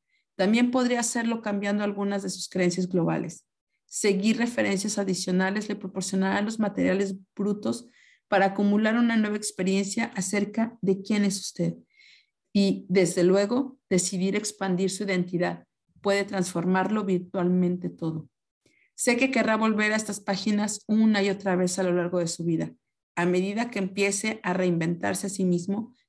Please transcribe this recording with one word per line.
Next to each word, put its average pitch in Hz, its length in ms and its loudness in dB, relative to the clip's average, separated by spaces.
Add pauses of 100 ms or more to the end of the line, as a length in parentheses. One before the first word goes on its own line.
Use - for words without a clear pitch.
(360)
También 226 340 2
podría 247 300 2
hacerlo 233 420 -2
cambiando 202 420 -2
algunas 202 380 -2
de 190 80 -6
sus - 200 -10
creencias 180 380 0
globales. 165 580 -2 (400)
Seguir 202 520 0
referencias 214 600 -2
adicionales 190 720 0
le 202 60 -4
proporcionará 190 680 -2
los 220 180 -4
materiales 196 560 0 (200)
brutos 208 520 -2 (400)
para 196 200 4
acumular 208 500 2
una 233 200 4
nueva 208 200 2
experiencia 196 800 -2
acerca 208 680 -2
de 190 200 2
quién 208 220 0
es 196 160 0
usted. - 360 -4 (760)
Y, 196 340 2
desde 180 360 2
luego, 202 560 2 (100)
decidir 190 460 0
expandir 190 560 -2
su 202 120 -6
identidad 180 640 -2 (360)
puede 202 220 2
transformarlo 190 800 0
virtualmente 180 840 0
todo. 160 400 -8 (680)
Sé 240 220 0
que 262 140 2
querrá 220 260 2
volver 214 340 2
a 214 40 0
estas 214 240 -4
páginas 208 680 -2
una 214 360 4
y 202 60 2
otra 190 260 0
vez 180 240 0
a 190 40 2
lo 180 100 2
largo 175 260 0
de 170 80 0
su 165 180 -6
vida, 165 280 -2 (420)
a 175 100 0
medida 202 460 0
que 202 80 -4
empiece 196 640 -2
a 180 100 -2
reinventarse 180 720 0
a - 20 -6
sí 190 160 -2
mismo 180 480 -2 (160)